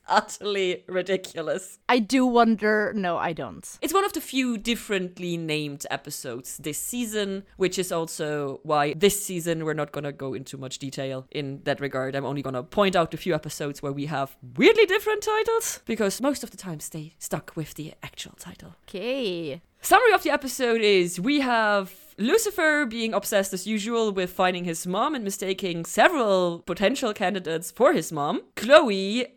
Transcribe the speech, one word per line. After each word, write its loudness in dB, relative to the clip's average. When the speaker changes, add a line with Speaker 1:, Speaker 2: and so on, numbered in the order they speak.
Speaker 1:
utterly 0
ridiculous. -4
Speaker 2:
I 6
do 4
wonder. 4
No, 0
I -2
don't. -10
Speaker 1:
It's -4
one 4
of -2
the -6
few 0
differently -2
named -4
episodes -8
this -6
season, -4
which 0
is -4
also -4
why 2
this 4
season -2
we're 0
not -4
gonna -6
go -8
into -10
much -10
detail -6
in -6
that 0
regard. -2
I'm -2
only -4
gonna -4
point 2
out 2
a -8
few 0
episodes -6
where -2
we -4
have -4
weirdly 8
different 0
titles, 0
because -2
most 0
of -12
the -20
time -10
stay -12
stuck -8
with -8
the -12
actual -14
title. -18
Speaker 2:
Okay. -4
Speaker 1:
Summary 6
of 2
the 0
episode 0
is 4
we 0
have 2
Lucifer 2
being -4
obsessed 0
as -6
usual 0
with -2
finding 0
his -4
mom 0
and -4
mistaking -4
several 4
potential 0
candidates -4
for 4
his 0
mom. -2
Chloe 6